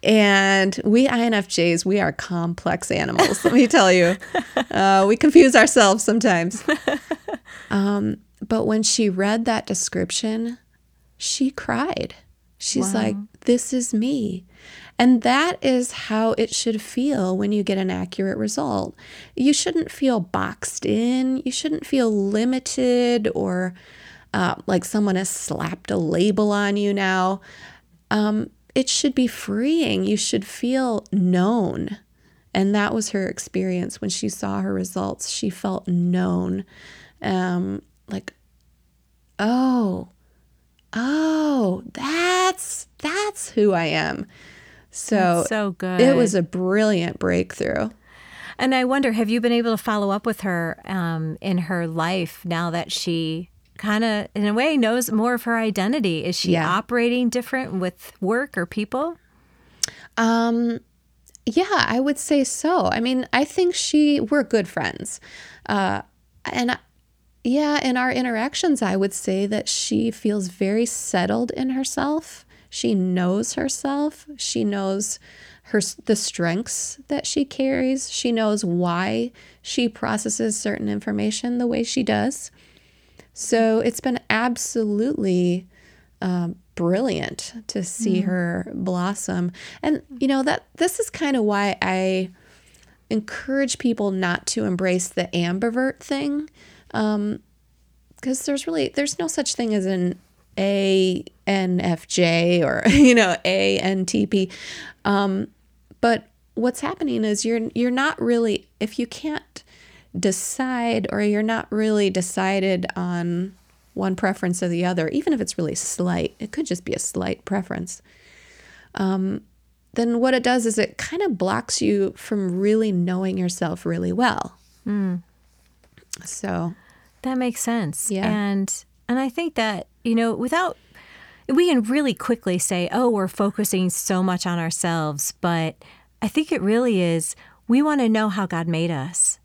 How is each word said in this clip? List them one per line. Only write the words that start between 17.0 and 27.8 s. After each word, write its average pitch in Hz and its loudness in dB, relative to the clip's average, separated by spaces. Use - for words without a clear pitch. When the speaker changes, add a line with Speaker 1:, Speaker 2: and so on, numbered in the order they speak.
Speaker 1:
when 202 0
you 208 2
get 196 0
an 190 0
accurate 185 -4
result. 233 -2
You 269 4
shouldn't 330 0
feel 254 2
boxed - -6
in. 254 0
You 254 -4
shouldn't 311 -4
feel 240 2
limited 240 2
or, 185 -2
uh, 190 0
like 185 2
someone 208 0
has 185 -2
slapped - -8
a 208 0
label 190 2
on 202 2
you 202 0
now. 190 0